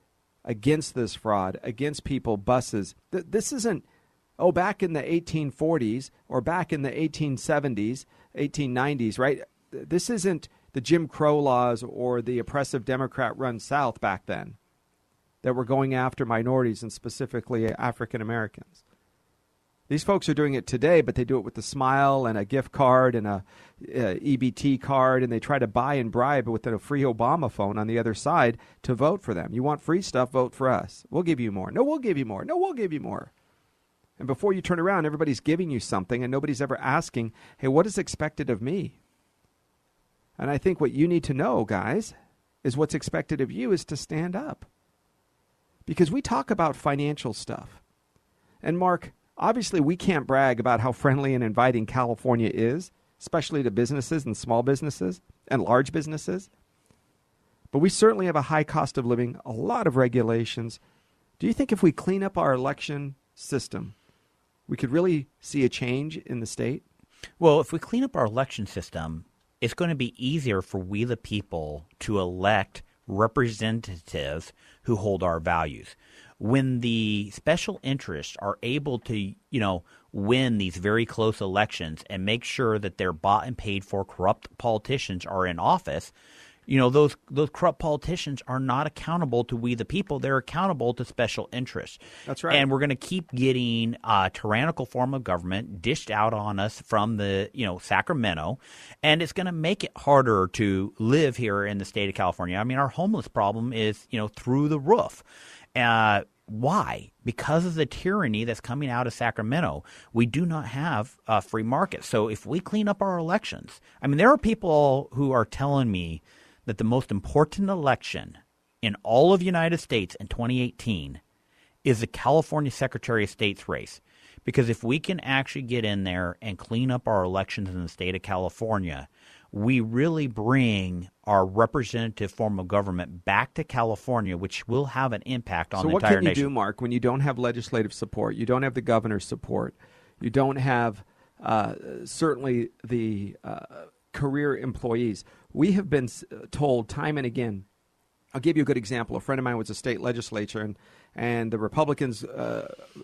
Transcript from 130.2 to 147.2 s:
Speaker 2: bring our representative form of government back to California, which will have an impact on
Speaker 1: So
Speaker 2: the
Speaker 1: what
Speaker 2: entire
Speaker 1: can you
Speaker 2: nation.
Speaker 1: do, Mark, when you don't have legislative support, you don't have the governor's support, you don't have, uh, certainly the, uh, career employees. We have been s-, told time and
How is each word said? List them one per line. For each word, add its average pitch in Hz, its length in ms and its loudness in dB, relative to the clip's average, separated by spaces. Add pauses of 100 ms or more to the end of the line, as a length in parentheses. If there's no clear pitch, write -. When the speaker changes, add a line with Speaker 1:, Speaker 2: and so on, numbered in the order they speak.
Speaker 2:
bring 107 800 0 (160)
our 98 220 6
representative 113 840 0
form 104 300 -2
of 92 80 -6
government 90 560 -2
back 104 300 2
to 160 100 -4
California, 113 720 -2
which 92 320 -8
will 127 160 0
have 131 300 -2
an - 80 -8
impact 98 500 -4
on 95 80 -2
Speaker 1:
So - 80 0
Speaker 2:
the 160 60 2
Speaker 1:
what 190 80 2
Speaker 2:
entire - 140 8
Speaker 1:
can 185 80 2
you - 40 6
Speaker 2:
nation. 110 160 2
Speaker 1:
do, 139 60 -2
Mark, 107 320 -2
when 120 100 -2
you 120 80 2
don't 127 200 2
have 139 180 0
legislative 117 560 -2
support, 107 420 -4
you 113 80 -4
don't 127 180 2
have 131 120 -2
the 127 80 -2
governor's 110 420 2
support, - 500 -4 (460)
you 123 80 -2
don't 135 280 2
have, 120 460 0 (400)
uh, 110 320 0 (300)
certainly 127 640 0 (160)
the, 110 580 -4
uh, - 180 -10 (580)
career 143 380 0
employees. 117 680 -2 (280)
We 185 200 4
have 196 160 2
been 135 160 2
s-, - 200 -10 (260)
told 127 380 2
time 151 300 -4
and 127 80 -2